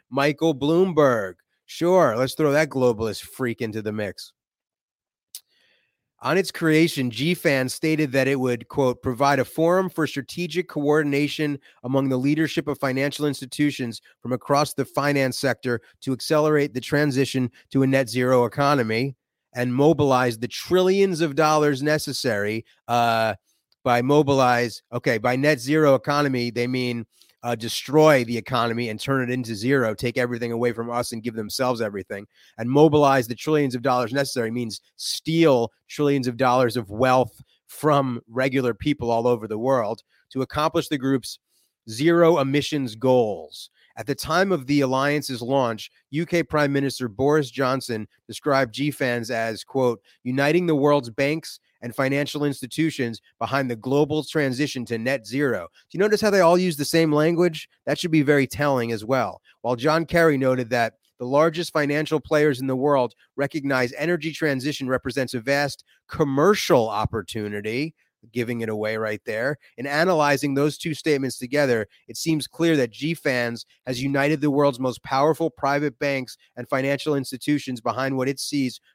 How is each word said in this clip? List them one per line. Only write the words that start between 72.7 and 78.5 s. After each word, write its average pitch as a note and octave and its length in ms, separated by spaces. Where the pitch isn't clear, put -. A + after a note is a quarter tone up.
that B2 140
G D3 240
fans A#2+ 500
has B2+ 160
united C#3 380
the D3 100
world's C#3+ 300
most B2+ 220
powerful D3+ 460
private C#3+ 500
banks C#3 380
and B2 120
financial C#3 460
institutions C3+ 640
behind C3 360
what B2+ 120
it C#3 120
sees C3+ 400